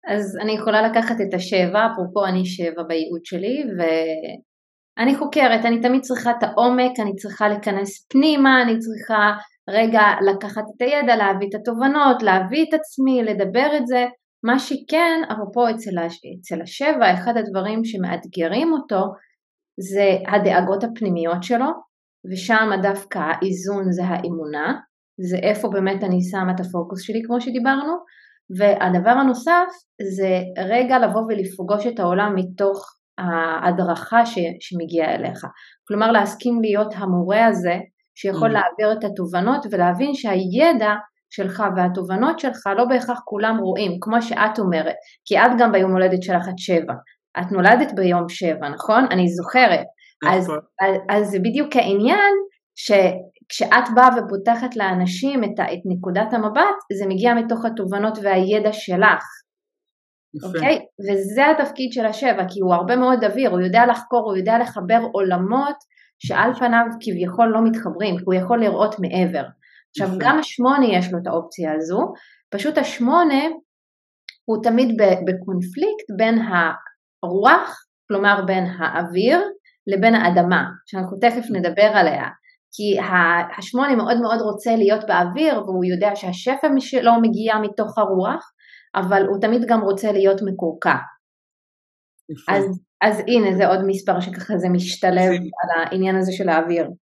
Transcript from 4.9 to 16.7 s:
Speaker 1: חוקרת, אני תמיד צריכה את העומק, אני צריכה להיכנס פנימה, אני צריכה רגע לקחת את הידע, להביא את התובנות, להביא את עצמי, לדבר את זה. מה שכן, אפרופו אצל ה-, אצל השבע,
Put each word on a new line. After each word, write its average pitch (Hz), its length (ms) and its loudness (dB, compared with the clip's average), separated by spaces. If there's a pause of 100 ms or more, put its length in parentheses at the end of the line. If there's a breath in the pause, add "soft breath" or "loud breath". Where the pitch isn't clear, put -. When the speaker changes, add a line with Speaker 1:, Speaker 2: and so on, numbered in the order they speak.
Speaker 1:
חוקרת, 262 480 2
אני 233 160 0
תמיד 247 200 2
צריכה 247 300 -4
את 240 120 -2
העומק, 247 580 0
אני 202 140 -4
צריכה 208 340 -4
להיכנס 202 640 -4
פנימה, 269 520 4
אני 226 160 2
צריכה 214 540 0 (380 loud breath)
רגע 220 320 4 (260)
לקחת 202 340 -4 (140)
את 247 60 -4
הידע, 247 340 2
להביא 196 320 0
את 208 60 -8
התובנות, 254 680 2
להביא 196 460 2
את 320 60 0
עצמי, 262 480 0
לדבר 220 540 0
את 247 100 -2
זה. 247 200 0 (380)
מה 247 140 2
שכן, 320 640 -2 (120)
אפרופו 226 380 -2
אצל 208 280 -6
ה-, 170 80 -4 (340)
אצל 170 220 -10
השבע, 240 520 0